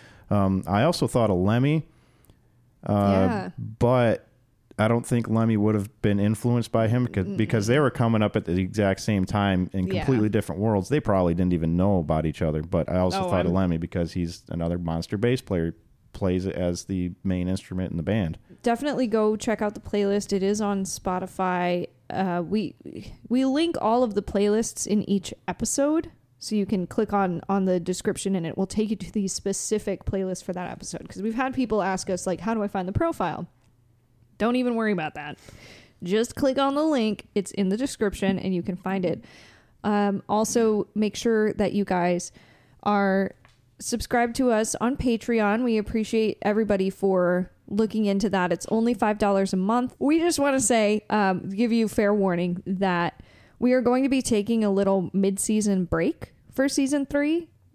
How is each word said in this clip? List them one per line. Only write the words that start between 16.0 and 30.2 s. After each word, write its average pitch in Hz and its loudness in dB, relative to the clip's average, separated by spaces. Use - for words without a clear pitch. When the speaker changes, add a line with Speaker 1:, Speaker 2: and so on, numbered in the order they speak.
Speaker 1:
plays 92 0
it - -4
as 87 -4
the 92 -4
main 90 0
instrument 92 -4
in 80 -4
the 82 -2
band. 95 -2
Speaker 2:
Definitely 254 -2
go 214 0
check 214 -4
out 208 -2
the 196 -16
playlist. 202 -2
It 190 0
is 208 0
on 202 -2
Spotify. 180 -2
Uh, 180 -2
we, 196 -2
we 262 2
link 311 0
all 233 2
of 208 -2
the 196 0
playlists 208 0
in 208 0
each 196 -2
episode. 294 -2
So - -6
you 196 0
can 190 -2
click - -2
on, 190 0
on 196 2
the 185 2
description 190 -2
and 165 -2
it - -8
will 190 -2
take 220 -2
you 214 -4
to - -10
the 196 -2
specific 196 -4
playlist 185 -4